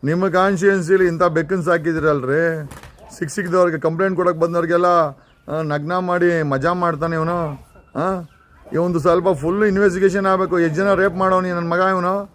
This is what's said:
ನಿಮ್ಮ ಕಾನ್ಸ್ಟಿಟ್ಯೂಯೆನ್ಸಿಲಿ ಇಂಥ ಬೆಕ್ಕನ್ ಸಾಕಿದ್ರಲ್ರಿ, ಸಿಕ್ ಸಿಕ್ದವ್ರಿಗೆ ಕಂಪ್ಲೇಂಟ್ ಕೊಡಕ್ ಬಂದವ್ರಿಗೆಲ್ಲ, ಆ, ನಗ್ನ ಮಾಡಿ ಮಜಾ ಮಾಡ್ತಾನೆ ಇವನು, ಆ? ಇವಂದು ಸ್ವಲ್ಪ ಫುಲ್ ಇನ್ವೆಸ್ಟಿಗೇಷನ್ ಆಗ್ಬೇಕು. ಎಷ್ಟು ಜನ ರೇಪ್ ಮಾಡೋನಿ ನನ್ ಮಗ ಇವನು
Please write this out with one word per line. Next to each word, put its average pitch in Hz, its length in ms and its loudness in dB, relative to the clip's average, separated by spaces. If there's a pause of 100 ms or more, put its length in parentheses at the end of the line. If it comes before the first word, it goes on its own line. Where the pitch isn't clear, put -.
ನಿಮ್ಮ 175 240 0
ಕಾನ್ಸ್ಟಿಟ್ಯೂಯೆನ್ಸಿಲಿ 185 760 2
ಇಂಥ 165 160 0
ಬೆಕ್ಕನ್ 170 400 0
ಸಾಕಿದ್ರಲ್ರಿ, 156 1040 0 (500)
ಸಿಕ್ 160 120 -6
ಸಿಕ್ದವ್ರಿಗೆ 175 500 0
ಕಂಪ್ಲೇಂಟ್ 165 360 -2
ಕೊಡಕ್ 175 200 0
ಬಂದವ್ರಿಗೆಲ್ಲ, 170 500 0
ಆ, 160 760 -2
ನಗ್ನ 151 360 -4
ಮಾಡಿ 175 440 0
ಮಜಾ 143 300 0
ಮಾಡ್ತಾನೆ 165 440 -2
ಇವನು, 165 360 -2 (460)
ಆ? 185 220 -4 (520)
ಇವಂದು 170 280 0
ಸ್ವಲ್ಪ 175 280 2
ಫುಲ್ 180 360 0
ಇನ್ವೆಸ್ಟಿಗೇಷನ್ 190 600 2
ಆಗ್ಬೇಕು. 185 340 2
ಎಷ್ಟು 165 160 0
ಜನ 196 180 2
ರೇಪ್ 190 200 2
ಮಾಡೋನಿ 185 360 0
ನನ್ 170 180 -4
ಮಗ 170 100 0
ಇವನು 185 440 0 (120)